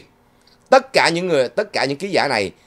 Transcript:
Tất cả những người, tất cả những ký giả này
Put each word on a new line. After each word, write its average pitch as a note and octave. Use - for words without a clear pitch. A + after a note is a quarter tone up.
Tất C4
cả C#3+
những E3+
người, C3+
tất G#3
cả A2+
những C#3
ký G3
giả C#3+
này G#2